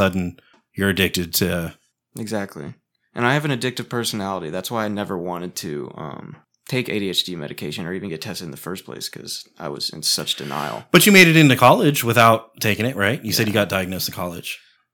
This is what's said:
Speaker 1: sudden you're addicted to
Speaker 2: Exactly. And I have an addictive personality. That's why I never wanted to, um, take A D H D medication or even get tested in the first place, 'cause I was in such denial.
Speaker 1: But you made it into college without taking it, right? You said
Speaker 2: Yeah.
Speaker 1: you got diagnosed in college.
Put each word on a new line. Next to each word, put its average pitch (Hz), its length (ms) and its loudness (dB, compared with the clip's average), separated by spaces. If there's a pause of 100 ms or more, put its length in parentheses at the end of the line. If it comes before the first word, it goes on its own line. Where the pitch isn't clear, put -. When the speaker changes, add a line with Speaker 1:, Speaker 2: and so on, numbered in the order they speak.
Speaker 1:
sudden 92 360 0 (380)
you're 98 120 0
addicted 90 460 0
to 87 400 -2 (440)
Speaker 2:
Exactly. 101 560 -8 (400)
And 120 120 -2
I 127 80 4
have 147 100 0
an 156 120 -2
addictive 123 320 -6
personality. 98 600 -4
That's 92 200 -8
why 113 140 -2
I 104 40 -2
never 101 300 -4
wanted 87 380 -8
to, 73 400 -8
um, - 400 -12 (320)
take 127 200 -2
A 107 100 -4
D 98 120 -4
H - 140 -2
D 90 120 -8
medication 76 500 -8
or 87 60 -6
even 95 160 -8
get 80 140 -8
tested 90 240 -10
in 76 40 -10
the 69 60 -12 (120)
first 92 160 -10
place, - 260 -12
'cause - 340 -12 (140)
I 80 100 -10
was - 220 -6
in 78 120 -14
such - 340 -2
denial. 71 540 -6
Speaker 1:
But 180 160 8
you 208 60 6
made 185 160 10
it 160 80 6
into 143 200 8
college 143 460 6
without 113 580 4
taking 107 260 0
it, 131 100 -4
right? 101 280 0
You 104 80 -4
said 120 140 2
Speaker 2:
Yeah. 104 40 -2
Speaker 1:
you 98 100 -4
got 98 80 2
diagnosed 92 400 -4
in - 60 -10
college. 90 440 -8 (360)